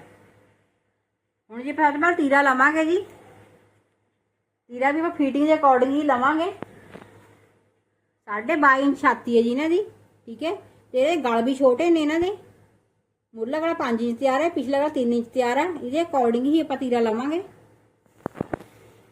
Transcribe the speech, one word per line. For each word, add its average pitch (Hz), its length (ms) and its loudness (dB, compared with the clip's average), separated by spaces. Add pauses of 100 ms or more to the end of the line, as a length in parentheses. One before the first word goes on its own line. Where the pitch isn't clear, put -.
(1500)
ਹੁਣ 233 120 -14
ਜੀ 277 80 -6
ਫਿਰ 302 140 0
ਆਪਾਂ 294 280 2
ਤੀਰਾ 285 280 2
ਲਵਾਂਗੇ 285 440 2
ਜੀ। 339 120 0 (1700)
ਤੀਰਾ 247 220 0
ਵੀ 302 80 -2
ਆਪਾਂ 330 120 0
ਫਿਟਿੰਗ 285 360 0
ਦੇ 311 60 4
according 269 380 4
ਹੀ 285 120 0
ਲਵਾਂਗੇ। 294 480 0 (1800)
ਸਾਢੇ 220 280 -4
ਬਾਈ 277 260 4
ਇੰਚ 277 180 0
ਛਾਤੀ 254 380 0
ਹੈ 226 40 6
ਜੀ 233 100 0
ਇਹਨਾਂ 294 180 -2
ਦੀ, 359 140 0 (440)
ਠੀਕ 233 160 -12
ਹੈ। 339 120 -4
ਤੇ - 440 -10
ਇਹਦੇ 302 240 2
ਗਲ 233 200 0
ਵੀ 262 120 0
ਛੋਟੇ 262 340 4
ਨੇ 330 120 4
ਇਹਨਾਂ 302 180 0
ਦੇ, 359 120 0 (1000)
ਮੁੱਢਲਾ 226 260 -6
ਗਲਾ 330 140 -2
ਪੰਜ 254 280 -4
ਇੰਚ 233 180 -4
ਤਿਆਰ 269 220 0
ਹੈ, 330 80 0
ਪਿਛਲਾ 277 300 -2
ਗਲਾ 294 100 0
ਤਿੰਨ 247 240 -2
ਇੰਚ 233 140 -2
ਤਿਆਰ 247 300 -2
ਹੈ। 294 80 0
ਇਹਦੇ 311 360 -4
according 254 440 0
ਹੀ 302 140 2
ਆਪਾਂ 294 180 -4
ਤੀਰਾ 240 220 -2
ਲਵਾਂਗੇ। 247 440 -2 (1700)